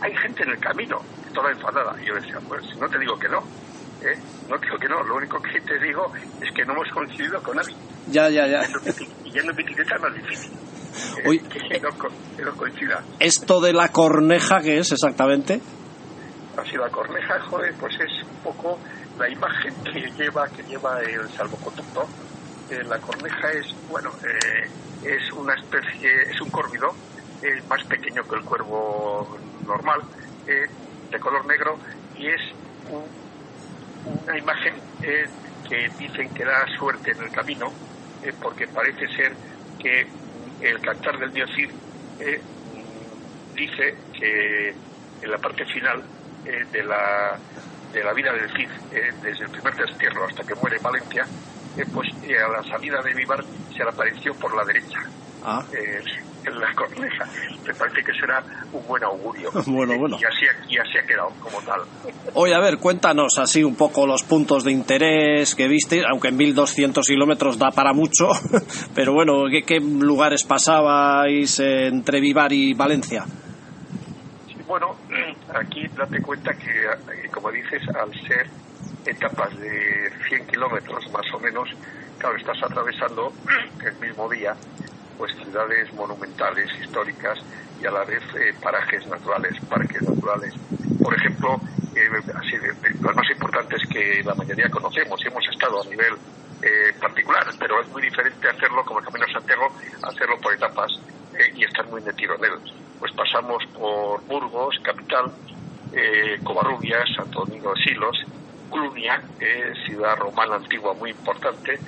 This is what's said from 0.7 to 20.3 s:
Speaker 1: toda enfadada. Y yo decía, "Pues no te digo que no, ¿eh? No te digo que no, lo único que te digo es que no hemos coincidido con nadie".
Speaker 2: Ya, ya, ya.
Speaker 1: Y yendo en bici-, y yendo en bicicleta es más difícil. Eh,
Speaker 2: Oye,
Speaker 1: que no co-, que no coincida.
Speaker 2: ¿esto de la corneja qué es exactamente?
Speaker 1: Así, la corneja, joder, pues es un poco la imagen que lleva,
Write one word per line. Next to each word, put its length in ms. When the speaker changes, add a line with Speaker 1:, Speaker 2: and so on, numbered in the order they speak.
Speaker 1:
toda 180
enfadada. 500
Y 40
yo 80
decía, 240
"Pues 140
no 100
te 100
digo 200
que 100
no, 100
¿eh? 140
No 100
te 80
digo 120
que 100
no, 140
lo 140
único 260
que 180
te 180
digo 320
es 140
que 100
no 100
hemos 200
coincidido 480
con 140
nadie". 180
Speaker 2:
Ya, 240
ya, 160
ya. 160
Speaker 1:
Y 100
yendo 60
en 160
bici-, 140
y 80
yendo 180
en 60
bicicleta 400
es 40
más 140
difícil. 380
Eh, 100
Speaker 2:
Oye, 140
Speaker 1:
que 380
no 180
co-, 100
que 80
no 140
coincida. 460
Speaker 2:
¿esto 400
de 140
la 160
corneja 720
qué 160
es 140
exactamente? 680
Speaker 1:
Así, 220
la 100
corneja, 520
joder, 280
pues 220
es 220
un 200
poco 360
la 120
imagen 440
que 280
lleva, 360